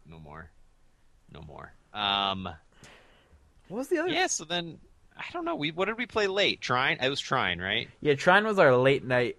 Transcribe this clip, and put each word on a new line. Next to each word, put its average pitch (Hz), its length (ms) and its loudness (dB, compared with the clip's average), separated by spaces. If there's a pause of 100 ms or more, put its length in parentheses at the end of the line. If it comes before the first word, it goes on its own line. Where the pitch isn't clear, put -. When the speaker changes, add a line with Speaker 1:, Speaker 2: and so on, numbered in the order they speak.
(100)
Speaker 1:
no 80 80 -20
more. 80 320 -18 (840)
No 76 100 -18
more." 76 300 -18 (220)
Um, 98 540 -2 (1200)
Speaker 2:
What 202 100 -10
was 269 100 -10
the 349 100 0
other 339 100 -2
Speaker 1:
yeah, 349 180 0
so - 180 -6
then, 170 340 -6 (380)
I - 160 -14
don't 339 120 -8
know. 330 100 -4
We, 151 160 -4
what 170 140 -2
did 214 120 -2
we 240 100 -6
play 208 200 0
late? 190 340 2
Trine? 131 400 0
It 131 80 2
was 139 120 -2
Trine, 95 400 0
right? 107 280 -2 (120)
Speaker 2:
Yeah, 147 140 2
Trine 185 300 4
was 214 140 0
our 143 180 8
late 135 280 4
night, 123 340 0